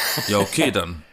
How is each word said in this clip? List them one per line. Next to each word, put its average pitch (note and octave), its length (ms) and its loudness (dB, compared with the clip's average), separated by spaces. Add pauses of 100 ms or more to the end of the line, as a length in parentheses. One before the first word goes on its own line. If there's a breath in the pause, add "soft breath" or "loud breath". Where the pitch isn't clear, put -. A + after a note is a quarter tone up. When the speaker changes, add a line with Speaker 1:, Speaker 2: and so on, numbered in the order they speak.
Speaker 1:
<laughs> - 240 -2
Speaker 2:
Ja, G#2 120 4
okay, C#3+ 320 2
dann. E2+ 420 -4